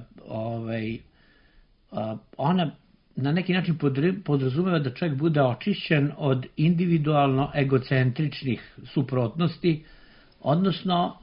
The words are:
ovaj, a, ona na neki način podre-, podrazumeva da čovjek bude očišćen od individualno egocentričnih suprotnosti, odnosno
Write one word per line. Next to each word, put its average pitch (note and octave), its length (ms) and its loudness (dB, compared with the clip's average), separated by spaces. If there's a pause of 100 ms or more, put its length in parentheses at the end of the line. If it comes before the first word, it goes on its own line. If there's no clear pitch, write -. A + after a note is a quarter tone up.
(280)
ovaj, A2+ 680 -6 (960)
a, A2 260 -6 (200)
ona D#3+ 340 0 (460)
na C#3 140 0
neki F3+ 220 0
način F3 240 0
podre-, D3 460 0
podrazumeva D3 560 0
da C3+ 140 -2
čovjek D#3+ 240 -2
bude D3+ 240 2
očišćen C#3+ 760 0
od C3 280 0 (120)
individualno D3+ 1000 2
egocentričnih C3 1300 0
suprotnosti, D3+ 960 0 (580)
odnosno F3+ 800 0